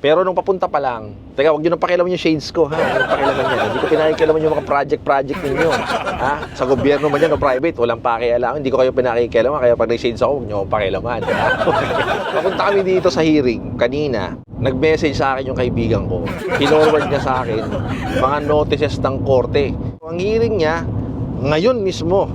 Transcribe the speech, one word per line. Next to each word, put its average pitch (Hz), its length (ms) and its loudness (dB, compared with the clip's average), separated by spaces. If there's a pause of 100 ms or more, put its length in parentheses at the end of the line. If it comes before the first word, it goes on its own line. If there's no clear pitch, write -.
Pero 151 160 4
nung 185 160 0
papunta 185 320 0
pa 160 80 -4
lang, 113 400 -4 (160)
teka, 139 160 2
wag 151 160 2
nyo 170 80 4
nang 165 80 -2
pakialaman 175 320 0
yung 170 80 -4
shades 156 320 0
ko, 156 160 2
ha? 156 80 -4
Huwag - 160 0
nyo - 160 0
pakialaman - 400 0
yan. - 160 0
Hindi - 160 -2
ko - 80 -2
pinakikialaman 156 560 2
yung 156 160 2
mga 135 80 -8
project-project 143 720 0
ninyo. 151 300 0 (500)
Ha? 135 140 0 (180)
Sa 131 160 -4
gobyerno 139 400 2
man 143 160 2
yan 156 80 2
o 147 80 0
private, 139 400 0
walang 117 240 0
pakialam. 120 560 0
Hindi 135 80 -2
ko 127 160 2
kayo 127 80 2
pinakikialaman. 120 720 2
Kaya 120 160 6
pag 113 80 2
nag-shades 117 320 -2
ako, 123 160 2
huwag 131 80 -6
nyo 104 160 -6
akong 95 160 -4
pakialaman, 104 480 -2
ha? - 220 0 (440)
<laughs> - 460 -2
Papunta 175 320 -2
kami 202 160 2
dito 185 240 2
sa 165 160 0
hearing 127 560 0
kanina. 123 560 -2 (240)
Nag-message 143 560 0
sa 135 240 0
akin 135 80 -6
yung 131 80 -4
kaibigan 113 480 0
ko. 90 240 -4 (320)
Pinorward 151 480 4
niya 135 160 -2
sa 131 160 0
akin 113 240 -2 (560)
mga 139 240 0
notices 151 560 0
ng 135 240 -2
korte. 131 480 2 (320)
Ang 165 160 -6
hearing 220 400 0
niya, 165 240 0 (560)
ngayon 165 400 2
mismo 175 540 0